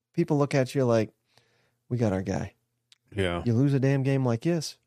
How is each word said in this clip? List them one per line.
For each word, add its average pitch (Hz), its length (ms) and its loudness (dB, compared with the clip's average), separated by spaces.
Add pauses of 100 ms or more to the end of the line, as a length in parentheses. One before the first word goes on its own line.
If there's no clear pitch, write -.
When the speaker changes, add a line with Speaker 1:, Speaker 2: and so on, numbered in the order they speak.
(120)
Speaker 1:
people 165 240 0
look 143 180 0
at 131 200 0
you 135 100 0
like, 113 260 2 (760)
"We 123 80 -4
got 113 160 0
our 95 100 -2
guy." 95 300 -6 (640)
Speaker 2:
Yeah. 87 320 -2
Speaker 1:
You 117 80 2
lose 135 180 2
a 135 80 0
damn 135 220 2
game 135 240 0
like 117 160 -2
this, 170 340 -4 (100)